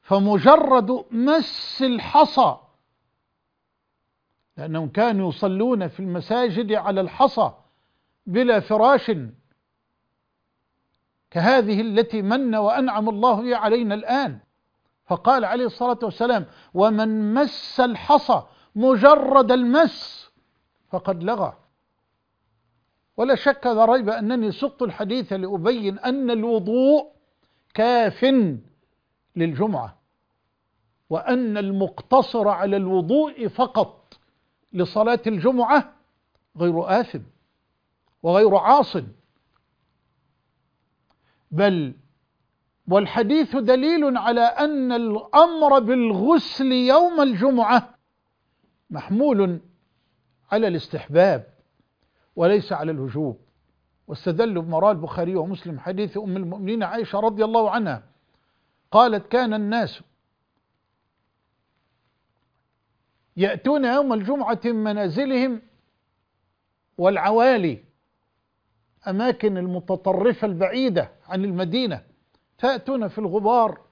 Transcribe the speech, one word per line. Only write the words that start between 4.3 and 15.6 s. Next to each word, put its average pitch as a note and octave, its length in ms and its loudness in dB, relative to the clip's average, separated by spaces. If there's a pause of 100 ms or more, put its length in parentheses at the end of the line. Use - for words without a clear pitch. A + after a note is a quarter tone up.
لأنهم D#3 320 -8
كانوا G3+ 400 0
يصلون G3 600 -2
في - 120 -14
المساجد G3+ 720 -4
على G3 280 -2
الحصى A3 520 0 (760)
بلا A3 340 2
فراش A3+ 520 2 (2250)
كهذه G#3 500 2
التي A3+ 420 -2
من A#3 320 -2
وأنعم G#3+ 540 0
الله A3 340 0
بها B3 140 -2
علينا A3 380 0
الآن، G#3+ 440 -4 (680)
فقال A3 380 2
عليه A#3+ 220 -2